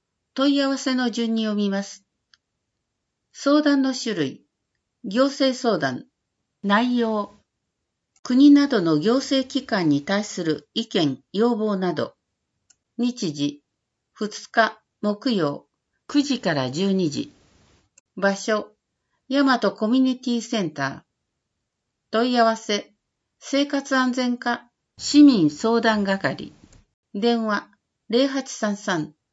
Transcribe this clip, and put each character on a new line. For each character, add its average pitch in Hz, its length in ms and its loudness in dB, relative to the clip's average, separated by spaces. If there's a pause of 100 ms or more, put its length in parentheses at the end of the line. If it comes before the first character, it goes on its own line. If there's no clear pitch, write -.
(340)
問 277 200 2
い 277 80 2
合 277 60 0
わ 269 100 -2
せ 262 180 -4
の 254 160 -2
順 233 220 -4
に 226 120 -2
読 214 100 -4
み 208 140 0
ま 196 120 -4
す。 - 220 -16 (1300)
相 294 300 2
談 285 220 2
の 262 120 -2
種 226 200 -6
類、 147 260 -4 (640)
行 233 220 2
政 269 300 0
相 226 200 0
談、 135 300 -4 (540)
内 240 360 0
容、 220 400 -4 (840)
国 269 280 6
な 285 160 8
ど 254 140 0
の 165 180 2
行 220 200 2
政 262 300 -2
機 269 160 -6
関 190 220 -2
に 143 160 2
対 202 220 -2
す - 180 -10
る 156 300 -4
意 233 160 -6
見、 147 420 -2
要 233 240 0
望 208 220 -2
な 185 160 -2
ど。 123 240 -6 (800)
日 233 340 -4
時、 143 320 -6 (480)
二 - 400 -10
日、 - 300 0 (180)
木 208 320 -2
曜、 151 380 -2 (380)
九 294 140 0
時 269 200 -4
か 175 120 -2
ら 131 160 -2
十 185 220 -2
二 190 180 0
時。 139 220 -8 (880)
場 196 180 0
所、 214 400 -6 (540)
大 277 140 2
和 240 280 2
コ 220 160 -4
ミ 247 120 2
ュ - 20 4
ニ 262 180 0
テ 240 120 -6
ィ 233 100 -2
セ 226 200 -4
ン 165 100 -4
タ 147 120 -8
ー。 139 180 -8 (1120)
問 247 220 0
い 247 40 2
合 240 60 4
わ 226 140 2
せ、 - 360 -6 (460)
生 285 260 0
活 277 300 -4
安 254 160 2
全 247 260 -2
課、 - 320 -6 (280)
市 - 260 6
民 220 260 8
相 226 300 0
談 220 240 2
係。 190 480 -4 (600)
電 226 320 0
話、 208 240 -4 (400)
零 247 180 2
八 269 240 -6
三 208 240 -4
三 160 380 -4 (200)